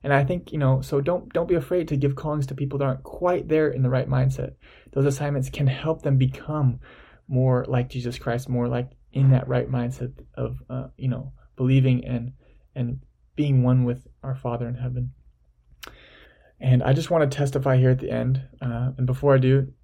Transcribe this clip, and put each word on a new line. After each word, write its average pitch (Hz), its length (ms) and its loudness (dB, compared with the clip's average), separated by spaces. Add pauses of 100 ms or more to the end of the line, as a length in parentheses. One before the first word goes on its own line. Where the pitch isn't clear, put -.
And 143 80 2
I 139 100 4
think, 175 300 -4
you 156 40 -4
know, 131 220 2
so 139 220 -2
don't, 175 320 -2
don't 170 160 -2
be 180 60 4
afraid 170 340 0
to 147 80 0
give 135 180 0
callings 147 320 -4
to 139 80 -8
people 135 240 -4
that 139 60 0
aren't 131 180 -2
quite 175 460 -2
there 156 180 4
in 131 160 0
the 127 60 2
right 131 180 0
mindset. 131 460 0 (400)
Those 139 120 2
assignments 143 440 -2
can 139 180 0
help 156 340 -2
them 139 160 2
become 131 640 0 (480)
more 127 400 0
like 123 220 -2
Jesus 123 280 -8
Christ, 120 300 -4
more 123 220 -2
like 123 220 -4 (200)
in 135 200 4
that 127 180 2
right 123 200 0
mindset 123 440 -4 (220)
of, 123 200 -6 (140)
uh, 127 260 -8
you 131 140 -4
know, - 240 -6 (240)
believing 131 480 2
and, 123 260 -6 (420)
and 127 260 -6 (360)
being 143 260 2
one 127 220 4
with 123 240 -4 (160)
our 135 100 -6
Father 120 340 -6
in 120 60 -6
heaven. 123 380 -6 (1500)
And 127 220 4
I 135 120 2
just 156 180 0
wanna 160 160 4
testify 135 500 0
here 127 140 6
at 127 80 2
the - 100 -6
end. 127 320 0 (180)
Uh, 123 380 -4
and 127 80 0
before 131 300 4
I - 20 6
do 135 360 4 (100)